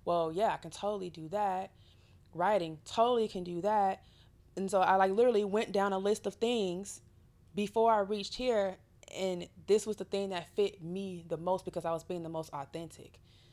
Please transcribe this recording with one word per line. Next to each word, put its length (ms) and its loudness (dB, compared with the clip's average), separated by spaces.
well, 260 0
yeah, 220 2
I 20 -2
can 140 -14
totally 400 -6
do 180 -12
that. 420 -2
Writing, 520 0
totally 420 4
can 160 -8
do 180 -6
that. 420 2
And 140 -2
so 100 4
I, 160 6
like, 160 4
literally 320 6
went 280 0
down 200 2
a 60 0
list 280 0
of 80 -4
things 680 -2
before 380 2
I 80 4
reached 340 -4
here, 420 0
and 320 -4
this 200 4
was 100 -4
the 80 -8
thing 260 -4
that 240 -6
fit 280 -2
me 460 -8
the 80 -4
most 280 -2
because 200 -8
I 80 -2
was 120 -6
being 180 -8
the 60 -10
most 240 -8
authentic. 680 -12